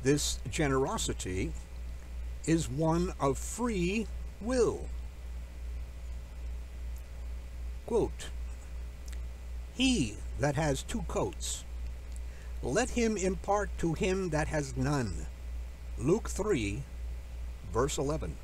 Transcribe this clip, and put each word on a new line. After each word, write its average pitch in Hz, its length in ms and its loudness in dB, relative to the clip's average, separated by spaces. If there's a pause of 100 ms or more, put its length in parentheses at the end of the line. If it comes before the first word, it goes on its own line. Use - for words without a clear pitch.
This 143 360 4 (100)
generosity 135 1040 2 (920)
is 160 220 4
one 160 540 4
of 139 160 4
free 214 720 2 (340)
will. 214 480 4 (3000)
Quote, - 440 0 (1500)
"He 240 420 6 (220)
that 139 160 4
has 147 260 4
two 214 220 -2
coats, - 600 -2 (1000)
let 220 280 2
him 226 240 4
impart 196 640 2
to 165 160 2
him 180 380 2
that 156 160 4
has 139 280 0
none." 139 520 2 (680)
Luke 156 300 4
three, 135 560 0 (880)
verse 131 280 2
eleven. 147 440 0